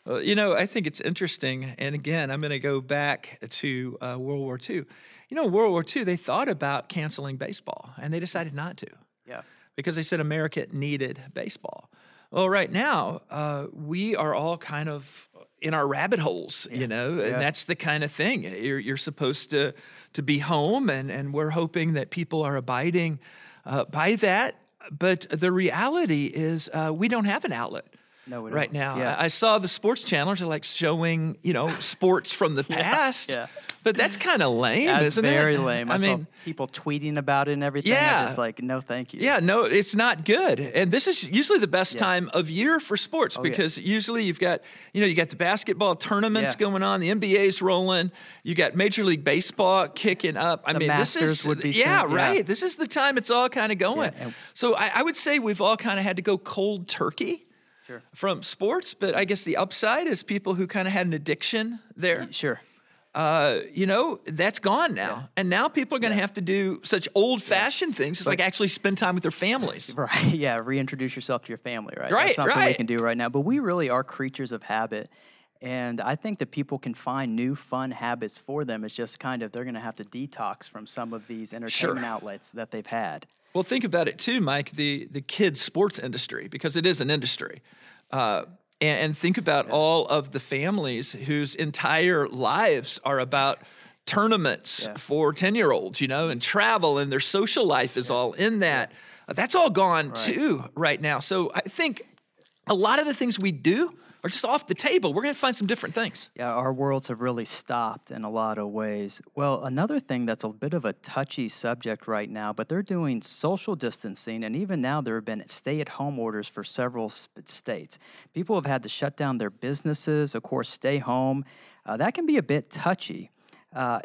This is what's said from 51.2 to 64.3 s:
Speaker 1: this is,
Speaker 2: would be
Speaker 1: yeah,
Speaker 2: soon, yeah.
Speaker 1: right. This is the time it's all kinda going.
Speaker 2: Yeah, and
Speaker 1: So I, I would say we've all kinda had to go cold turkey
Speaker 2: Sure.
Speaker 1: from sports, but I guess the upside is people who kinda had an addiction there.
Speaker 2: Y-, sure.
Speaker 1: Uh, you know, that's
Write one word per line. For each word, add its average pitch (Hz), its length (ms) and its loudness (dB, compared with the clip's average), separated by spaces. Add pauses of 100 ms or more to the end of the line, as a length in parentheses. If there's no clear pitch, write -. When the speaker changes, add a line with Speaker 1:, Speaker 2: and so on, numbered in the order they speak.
Speaker 1:
this 156 200 4
is, 147 60 0
Speaker 2:
would 151 140 0
be 147 80 0
Speaker 1:
yeah, 269 320 4
Speaker 2:
soon, 170 100 2
yeah. 160 60 2
Speaker 1:
right. 277 280 4
This 214 180 0
is 359 120 0
the 311 120 -2
time 277 300 2
it's 233 140 -2
all 247 160 4
kinda 220 280 0
going. 202 420 0
Speaker 2:
Yeah, 131 80 -10
and 117 80 -8 (200)
Speaker 1:
So 240 220 2
I, 208 200 2
I 240 80 4
would 330 120 0
say 294 240 2
we've 214 220 0
all 214 160 4
kinda 196 240 -2
had 190 160 0
to 190 40 -6
go 190 160 2
cold 196 520 -4
turkey 330 560 -4 (400)
Speaker 2:
Sure. 120 160 -16 (120)
Speaker 1:
from 175 300 -2
sports, 277 500 -2
but 190 220 -2
I 202 80 4
guess 196 200 -2
the 165 120 -2
upside 226 520 0
is 247 160 -2
people 196 320 -2
who 180 120 0
kinda 190 240 -2
had 185 160 0
an 165 60 0
addiction 220 640 -2 (160)
there. 170 260 0
Speaker 2:
Y-, - 100 -8
sure. 139 280 -2 (560)
Speaker 1:
Uh, 151 460 4 (120)
you 190 140 0
know, 247 380 2
that's 175 340 0